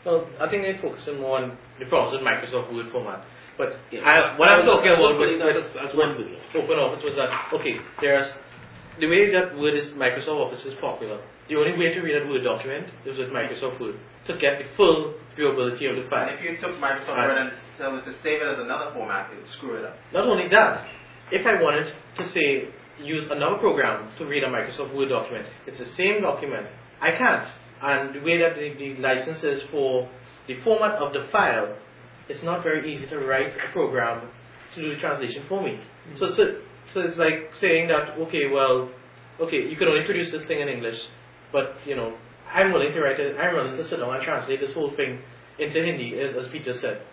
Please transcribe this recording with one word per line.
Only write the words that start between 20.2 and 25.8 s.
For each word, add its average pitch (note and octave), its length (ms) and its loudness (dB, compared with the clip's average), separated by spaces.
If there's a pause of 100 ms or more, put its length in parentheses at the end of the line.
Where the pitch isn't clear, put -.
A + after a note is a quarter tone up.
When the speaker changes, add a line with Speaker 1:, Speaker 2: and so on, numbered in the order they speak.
Speaker 1:
only F3+ 220 2
that, G#3+ 360 4 (460)
if - 140 0
I G3+ 140 4
wanted D3+ 320 2 (240)
to, F3 120 -8
say, C#3+ 400 0 (340)
use D3+ 280 -4
another D3 260 0
program C#3+ 520 0 (100)
to E3 60 -8
read C#3+ 200 -2
a B2+ 40 -2
Microsoft B2+ 460 -4
Word C3+ 140 0
document, A2+ 380 -2 (200)
it's - 120 -14
the B2 80 -10 (100)